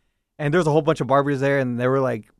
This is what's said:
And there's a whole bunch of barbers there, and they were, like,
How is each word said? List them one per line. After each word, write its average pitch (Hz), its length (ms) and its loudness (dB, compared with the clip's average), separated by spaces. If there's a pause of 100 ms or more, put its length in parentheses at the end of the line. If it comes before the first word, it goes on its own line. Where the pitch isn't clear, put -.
(380)
And 147 140 -2
there's 170 140 2
a 151 60 2
whole 156 100 4
bunch 147 180 0
of 135 60 -2
barbers 139 340 0
there, 139 200 0
and 123 180 -4
they 123 80 -2
were, 135 140 0
like, 120 280 -4 (120)